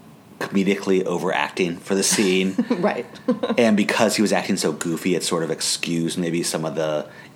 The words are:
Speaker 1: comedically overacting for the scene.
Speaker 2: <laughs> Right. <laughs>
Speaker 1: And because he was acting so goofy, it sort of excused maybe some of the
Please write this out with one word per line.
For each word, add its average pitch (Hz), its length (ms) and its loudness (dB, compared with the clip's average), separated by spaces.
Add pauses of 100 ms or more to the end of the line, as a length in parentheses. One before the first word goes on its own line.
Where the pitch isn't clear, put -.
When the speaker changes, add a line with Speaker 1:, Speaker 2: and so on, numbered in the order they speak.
(400)
Speaker 1:
comedically 95 680 2
overacting 85 720 -2
for - 180 -2
the 95 80 2
scene. 95 520 2 (140)
Speaker 2:
<laughs> - 0 -
Right. 190 360 0 (280)
<laughs> - 240 -2
Speaker 1:
And 233 180 6
because 104 420 2
he 110 40 2
was 98 120 4
acting 95 240 0
so 87 140 0
goofy, 82 440 -2
it 80 80 -2
sort 85 200 0
of 78 80 -4
excused 82 680 -2
maybe 82 260 -2
some 80 200 -4
of 78 120 -6
the 76 320 -2 (280)